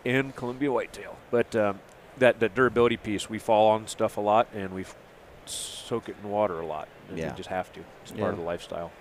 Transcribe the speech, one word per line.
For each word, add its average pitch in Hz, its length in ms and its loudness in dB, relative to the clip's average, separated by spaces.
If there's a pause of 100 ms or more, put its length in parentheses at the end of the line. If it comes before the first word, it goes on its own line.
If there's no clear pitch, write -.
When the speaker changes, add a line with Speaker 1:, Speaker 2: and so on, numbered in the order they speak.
Speaker 1:
and 131 300 0
Columbia 127 380 -2
whitetail. 101 420 -6 (160)
But, 120 240 2
um, 101 240 2 (380)
that, 123 240 6
that 107 120 2
durability 120 440 4
piece, 101 320 -6
we 110 100 -6
fall 110 320 6
on 110 160 0
stuff - 300 -2
a 104 40 -2
lot, 104 320 4
and 98 200 -6
we 95 80 -8
f-, - 140 -14 (500)
soak - 640 -8
it 98 120 -10
in 104 80 -8
water 101 320 2
a 82 40 -6
lot. 76 220 -6 (220)
And - 80 -10
Speaker 2:
Yeah. 78 140 -4
Speaker 1:
you 60 40 -10
just 90 140 -12
have 92 240 -4
to. - 60 -16 (240)
It's - 80 -18
part 101 100 -8
Speaker 3:
Yeah. 95 80 -2
Speaker 1:
of 98 80 -4
the 85 60 -6
lifestyle 85 580 -8